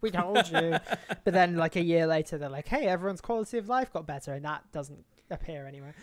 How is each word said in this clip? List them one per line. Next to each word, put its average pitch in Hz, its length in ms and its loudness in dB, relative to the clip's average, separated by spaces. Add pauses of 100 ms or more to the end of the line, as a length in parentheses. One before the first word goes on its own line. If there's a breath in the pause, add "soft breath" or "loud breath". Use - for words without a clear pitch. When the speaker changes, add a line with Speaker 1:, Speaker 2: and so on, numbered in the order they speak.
Speaker 1:
we 220 100 0
told 180 400 2
you." 165 320 2
Speaker 2:
<laughs> - 400 -6
Speaker 1:
But 185 100 4
then, 175 240 6
like, 165 200 2
a 170 60 4
year 165 240 6
later, 160 300 0
they're 143 120 -6
like, 139 180 -8
"Hey, 262 200 0
everyone's 185 340 0
quality 233 380 -4
of 208 100 -6
life 254 240 0
got 165 120 -6
better," 143 280 -8
and 143 120 -8
that - 280 -8
doesn't 143 320 -10 (260)
appear 147 360 -8
anywhere. 139 360 -16